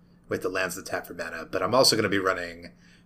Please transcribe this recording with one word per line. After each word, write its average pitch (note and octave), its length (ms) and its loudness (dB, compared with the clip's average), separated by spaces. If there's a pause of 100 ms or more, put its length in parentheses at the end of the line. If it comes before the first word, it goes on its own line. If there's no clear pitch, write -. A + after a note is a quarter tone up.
(280)
with F#2+ 140 -2
the F#2+ 60 -2
lands F#2 260 -2
that F#2+ 100 -10
tap - 220 -6
for F2 80 -12
mana, E2 360 -8
but F2 120 -2
I'm G2+ 120 0
also B2+ 220 6
gonna G#2+ 120 4
be G2 100 2
running F2 540 -2 (340)